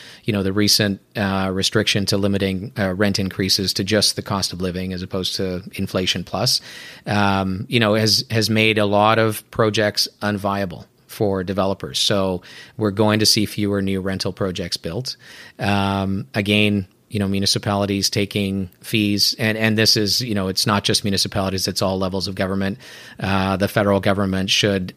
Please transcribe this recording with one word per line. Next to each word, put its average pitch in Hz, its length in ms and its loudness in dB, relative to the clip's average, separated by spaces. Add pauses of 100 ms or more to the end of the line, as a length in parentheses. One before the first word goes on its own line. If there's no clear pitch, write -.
(240)
you 110 100 0
know, 101 80 2
the 95 100 0
recent, 101 480 2 (160)
uh, 98 340 0
restriction 98 540 0
to 101 140 0
limiting, 98 600 0
uh, 95 140 0
rent 98 260 0
increases 95 560 0
to - 80 -2
just 98 340 0
the 104 60 -8
cost 98 300 -4
of 87 80 -8
living 92 320 -4
as 90 80 -6
opposed 92 360 -4
to 92 260 -4 (100)
inflation 95 500 -2
plus, 98 380 -2 (460)
um, 98 640 0
you 120 100 2
know, 107 140 4
has, 110 360 2
has 107 200 0
made 110 260 4
a 107 80 4
lot 104 340 4
of 110 320 0
projects 107 560 0 (140)
unviable 98 640 -4 (220)
for 95 360 -2
developers. 95 560 -2
So 95 440 0 (340)
we're 107 140 2
going 107 300 4
to 107 60 4
see 104 200 4
fewer 101 340 -2
new 98 220 -2
rental 95 320 -4
projects 92 420 -4
built. 98 400 -6 (420)
Um, 98 760 0
again, 104 540 2 (220)
you 104 100 -2
know, 98 80 0
municipalities 98 800 0
taking 98 580 -2 (120)
fees, 104 580 0
and, 110 180 0
and 110 220 2
this 110 180 4
is, 101 240 0
you 123 140 -4
know, 95 140 0
it's - 180 -2
not 104 160 2
just - 220 0
municipalities, 95 640 -2
it's 95 120 -2
all 95 160 0
levels 95 300 -2
of 98 80 -6
government. 98 420 -2 (440)
Uh, 98 360 0
the 95 120 2
federal 101 320 2
government 95 500 0
should 98 460 2